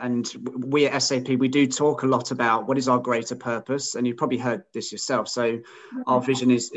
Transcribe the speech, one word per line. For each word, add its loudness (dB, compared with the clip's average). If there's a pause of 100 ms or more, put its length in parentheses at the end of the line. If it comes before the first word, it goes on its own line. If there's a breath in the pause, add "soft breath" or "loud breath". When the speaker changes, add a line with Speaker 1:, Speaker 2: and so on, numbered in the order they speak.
Speaker 1:
and 0 (200)
w-, -6
we 4
at 0
S 0
A 0
P, -2
we 4
do 4
talk 0
a 2 (100)
lot -2
about 0
what 2
is -2
our 4
greater -2
purpose. -4
And 0
you've -2
probably 0
heard -2 (100)
this -8
yourself. -2
So -2 (600 loud breath)
our 4
Speaker 2:
Mm-hmm. -2
Speaker 1:
vision 4
is, 2